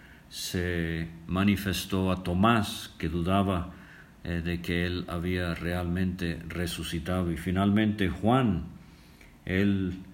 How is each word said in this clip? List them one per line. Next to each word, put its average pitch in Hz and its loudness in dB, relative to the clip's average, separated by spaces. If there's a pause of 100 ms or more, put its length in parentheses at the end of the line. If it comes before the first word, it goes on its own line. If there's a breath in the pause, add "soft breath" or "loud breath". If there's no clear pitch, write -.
(300 loud breath)
se 85 -2 (200)
manifestó 95 2
a 90 -2
Tomás, 101 2
que 82 -2
dudaba, 90 0 (500 loud breath)
eh, 85 -4
de 85 -2
que 87 0
él 90 -2
había 87 -2
realmente 87 -2 (100)
resucitado. 85 -2
Y 80 -4
finalmente 101 2
Juan, 110 2 (840 loud breath)
él 95 2 (200)